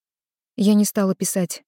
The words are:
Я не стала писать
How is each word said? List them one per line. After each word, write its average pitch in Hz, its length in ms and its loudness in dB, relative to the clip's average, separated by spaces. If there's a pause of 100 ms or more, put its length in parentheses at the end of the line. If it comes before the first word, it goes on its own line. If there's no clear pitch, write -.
(560)
Я 208 180 2
не 208 120 2
стала 196 300 -2
писать - 520 -6